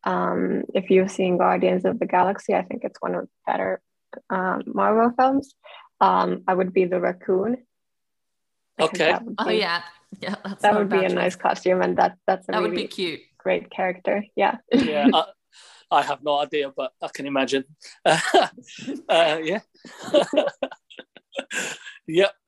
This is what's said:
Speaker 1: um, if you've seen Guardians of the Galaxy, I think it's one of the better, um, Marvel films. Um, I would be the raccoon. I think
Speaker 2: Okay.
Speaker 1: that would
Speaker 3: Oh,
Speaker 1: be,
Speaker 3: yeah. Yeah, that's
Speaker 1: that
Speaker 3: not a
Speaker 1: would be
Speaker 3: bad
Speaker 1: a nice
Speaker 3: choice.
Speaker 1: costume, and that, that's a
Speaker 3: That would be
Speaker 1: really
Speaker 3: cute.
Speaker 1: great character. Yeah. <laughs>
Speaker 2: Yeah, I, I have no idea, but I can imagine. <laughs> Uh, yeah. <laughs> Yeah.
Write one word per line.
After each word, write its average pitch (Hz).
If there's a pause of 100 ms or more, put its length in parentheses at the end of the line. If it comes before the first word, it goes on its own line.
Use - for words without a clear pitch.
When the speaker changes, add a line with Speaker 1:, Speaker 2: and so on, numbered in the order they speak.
Speaker 1:
um, 180 (100)
if 196
you've 190
seen 180
Guardians 185
of 185
the 185
Galaxy, 185
I 185
think 185
it's -
one 180
of -
the - (160)
better, 190 (480)
um, 185
Marvel 214
films. 269 (480)
Um, 185
I 185
would 185
be 185
the 180
raccoon. 190 (1200)
I 147
think 175
Speaker 2:
Okay. 170
Speaker 1:
that 226
would 233
Speaker 3:
Oh, 208
Speaker 1:
be, 180
Speaker 3:
yeah. 170 (380)
Yeah, 202
that's 196
Speaker 1:
that 208
Speaker 3:
not 214
a 208
Speaker 1:
would 196
be 202
Speaker 3:
bad 185
Speaker 1:
a 180
nice 180
Speaker 3:
choice. -
Speaker 1:
costume, 185
and 180
that, 180 (120)
that's 190
a -
Speaker 3:
That 214
would 214
be 180
Speaker 1:
really -
Speaker 3:
cute. 175 (180)
Speaker 1:
great 180
character. 190 (120)
Yeah. -
<laughs> -
Speaker 2:
Yeah, 226
I, 160 (640)
I 147
have 139
no 147
idea, 143
but 135 (100)
I 160
can 139
imagine. 135 (200)
<laughs> -
Uh, 165
yeah. 175 (520)
<laughs> - (1600)
Yeah. 185 (200)